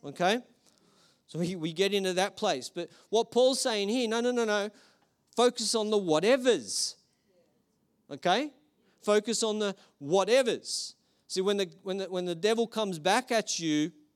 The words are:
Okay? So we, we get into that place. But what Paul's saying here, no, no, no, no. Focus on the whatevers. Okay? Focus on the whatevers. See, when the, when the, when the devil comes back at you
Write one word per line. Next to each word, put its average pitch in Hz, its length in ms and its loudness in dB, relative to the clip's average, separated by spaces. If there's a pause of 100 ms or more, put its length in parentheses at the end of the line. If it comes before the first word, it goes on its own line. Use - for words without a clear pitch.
Okay? 180 360 0 (880)
So 156 120 -10
we, 175 160 -2
we 170 160 -6
get 190 220 0
into 190 200 0
that 190 220 0
place. 156 380 -2
But - 160 -8 (200)
what 226 220 0
Paul's 254 300 2
saying 208 280 -2
here, 240 180 0
no, 226 140 -2
no, 247 100 0
no, 240 140 0
no. 208 240 0 (680)
Focus 233 400 2
on 214 140 0
the 214 100 2
whatevers. 190 960 0 (1160)
Okay? 196 400 0 (500)
Focus 214 420 0
on 214 160 -2
the 202 160 -2 (280)
whatevers. 196 920 0 (320)
See, 185 140 -4
when 202 160 0
the, 196 120 -2 (140)
when 190 140 -6
the, 190 80 -4
when 180 200 -6
the 175 100 -4
devil 220 320 0
comes 202 320 -4
back 196 320 2
at - 280 -2
you 156 320 0 (240)